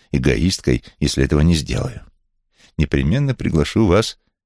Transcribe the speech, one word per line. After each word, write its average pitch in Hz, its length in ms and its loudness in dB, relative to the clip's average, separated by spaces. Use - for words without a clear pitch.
эгоисткой, 65 760 0
если 67 260 0
этого 73 160 2
не 85 140 4
сделаю. 64 500 -6
Непременно 87 580 0
приглашу 101 520 0
вас 95 320 0